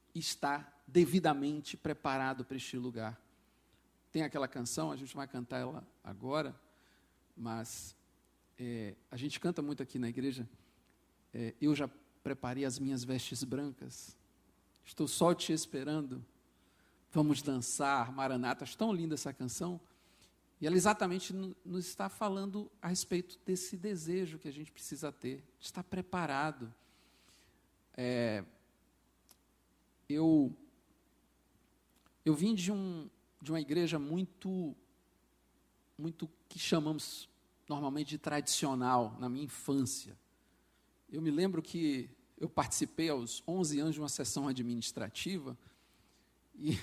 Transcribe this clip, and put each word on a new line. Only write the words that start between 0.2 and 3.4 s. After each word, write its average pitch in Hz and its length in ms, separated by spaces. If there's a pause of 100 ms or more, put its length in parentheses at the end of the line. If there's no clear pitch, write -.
devidamente 151 880
preparado 135 720
para 135 100
este 127 220
lugar. 117 420 (920)